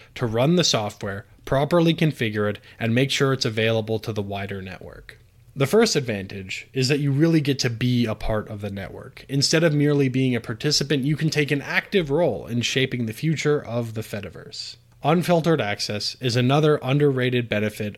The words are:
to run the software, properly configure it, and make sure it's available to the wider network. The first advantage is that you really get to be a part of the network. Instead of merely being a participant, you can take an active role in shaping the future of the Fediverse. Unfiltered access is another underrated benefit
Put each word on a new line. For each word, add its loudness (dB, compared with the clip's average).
to -4
run 2
the 4
software, -4
properly 2
configure 0
it, -4
and 0
make 2
sure 2
it's 0
available 0
to -8
the -4
wider -6
network. -16
The 0
first 4
advantage -6
is 0
that 2
you 0
really 4
get 0
to 0
be 2
a -2
part -2
of -10
the -6
network. -12
Instead 2
of 4
merely 4
being 2
a -2
participant, -2
you 2
can 0
take 0
an 0
active -2
role 0
in -2
shaping 0
the -4
future 0
of -6
the -6
Fediverse. -12
Unfiltered 4
access -4
is 0
another 4
underrated 2
benefit -2